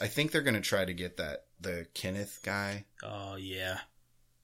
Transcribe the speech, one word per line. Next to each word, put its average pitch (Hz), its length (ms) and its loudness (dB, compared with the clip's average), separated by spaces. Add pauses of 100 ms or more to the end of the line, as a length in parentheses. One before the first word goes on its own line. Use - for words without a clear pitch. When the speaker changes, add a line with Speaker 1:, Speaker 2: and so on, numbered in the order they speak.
Speaker 1:
I 110 60 2
think 147 240 4
they're 156 100 4
gonna 113 200 6
try 95 240 4
to 90 80 0
get 87 240 -4
that, 76 280 -4 (140)
the 87 340 -4
Kenneth 98 500 -4
guy. 101 420 -2 (180)
Speaker 2:
Oh, 101 320 -6
yeah. 92 440 -4 (640)